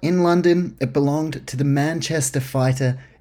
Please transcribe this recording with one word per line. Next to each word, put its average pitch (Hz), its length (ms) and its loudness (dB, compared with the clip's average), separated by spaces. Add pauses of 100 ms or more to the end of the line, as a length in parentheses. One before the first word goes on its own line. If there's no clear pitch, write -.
in 180 180 2
London, 175 580 2
it 131 140 -2
belonged 147 540 0
to 131 100 -10
the 139 60 0
Manchester 143 760 0
fighter 131 600 0 (220)